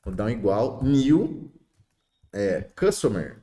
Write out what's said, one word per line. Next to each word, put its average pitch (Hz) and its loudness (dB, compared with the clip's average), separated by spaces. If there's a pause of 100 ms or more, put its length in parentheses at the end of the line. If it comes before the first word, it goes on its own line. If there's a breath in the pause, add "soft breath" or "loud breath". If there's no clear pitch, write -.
Vou 92 -10
dar 98 -4
um 110 0
igual 113 0
new, 139 2 (800)
é, 98 -2 (140)
customer. 110 -2